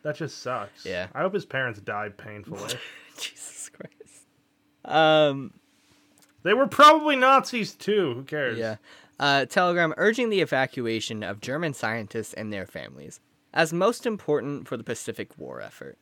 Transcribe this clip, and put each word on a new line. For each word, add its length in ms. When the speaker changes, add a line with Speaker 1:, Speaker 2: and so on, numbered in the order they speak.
Speaker 1:
that 120
just 280
sucks. 420
Speaker 2:
Yeah. 300
Speaker 1:
I 60
hope 120
his 140
parents 320
died 400
painfully. 560
Speaker 2:
<laughs> 220
Jesus 520
Christ. 560
Um, 680
Speaker 1:
They 100
were 140
probably 480
Nazis, 580
too. 420
Who 80
cares? 340
Speaker 2:
Yeah. 200
Uh, 260
telegram 520
urging 320
the 120
evacuation 840
of 180
German 320
scientists 600
and 200
their 120
families. 540
As 200
most 320
important 640
for 100
the 60
Pacific 540
War 220
effort, 420